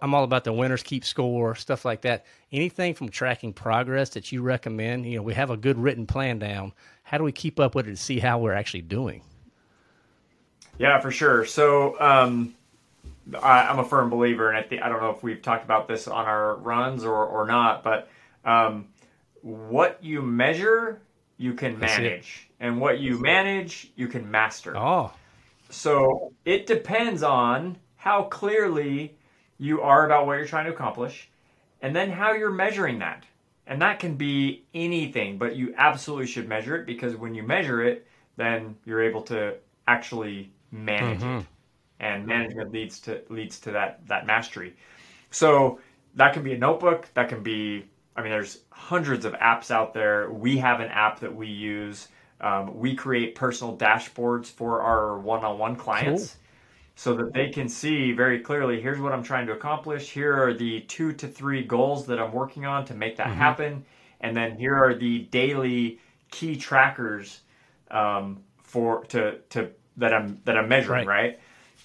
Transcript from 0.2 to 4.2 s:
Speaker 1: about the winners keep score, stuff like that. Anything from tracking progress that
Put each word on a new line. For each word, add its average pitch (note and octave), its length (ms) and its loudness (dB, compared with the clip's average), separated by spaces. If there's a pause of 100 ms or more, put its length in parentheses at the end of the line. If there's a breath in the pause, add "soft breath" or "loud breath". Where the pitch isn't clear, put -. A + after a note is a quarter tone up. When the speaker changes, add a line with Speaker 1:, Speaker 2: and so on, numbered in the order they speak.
Speaker 1:
about B2+ 200 0
the A2+ 80 -2
winners B2+ 300 0
keep C3 220 -6
score, A#2+ 500 -2
stuff - 320 -6
like A2+ 160 -4
that. A#2+ 240 -2 (260 soft breath)
Anything F3 400 -2
from C3 160 -8
tracking A#2+ 460 -4
progress B2+ 560 0
that - 200 -12